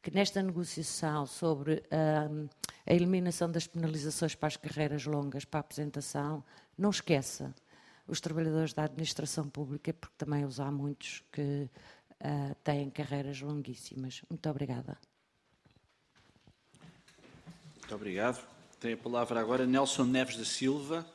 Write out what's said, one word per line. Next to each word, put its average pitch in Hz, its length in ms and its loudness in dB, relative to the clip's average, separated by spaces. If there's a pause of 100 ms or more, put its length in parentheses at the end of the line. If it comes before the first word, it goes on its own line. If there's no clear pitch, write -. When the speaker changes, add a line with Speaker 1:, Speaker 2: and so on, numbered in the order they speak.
Speaker 1:
que 170 100 -4
nesta 196 300 4
negociação 160 840 -2
sobre, 156 640 2
ahm, 151 560 2 (380)
a - 80 6
eliminação 175 580 4
das 165 160 0
penalizações 156 680 0
para 151 120 0
as 151 100 -2
carreiras 147 480 0
longas, 143 380 0
para - 160 -2
a - 20 -2
aposentação, 147 840 -4 (340)
não 196 120 4
esqueça 139 640 0 (540)
os 165 120 -2
trabalhadores 160 540 0
da 151 100 0
administração 156 640 -2
pública, 147 460 -4
porque - 240 -12
também 147 280 0
os 127 140 -6
há 139 120 -2
muitos 143 600 -4
que, 143 360 -2 (520)
ah, 143 440 -2
têm 143 260 2
carreiras 139 520 -4
longuíssimas. 131 880 -6
Muito 160 200 -4
obrigada. 131 480 -4 (2750)
Speaker 2:
Muito - 160 -10
obrigado. 104 460 0 (380)
Tem 117 140 -2
a - 40 -4
palavra 120 420 0
agora 127 260 4
Nelson 131 400 4
Neves 127 300 2
da 113 100 -6
Silva 143 680 0